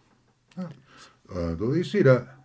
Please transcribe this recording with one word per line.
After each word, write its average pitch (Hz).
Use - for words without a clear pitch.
Ha. 175
Ee, 85
dolayısıyla 151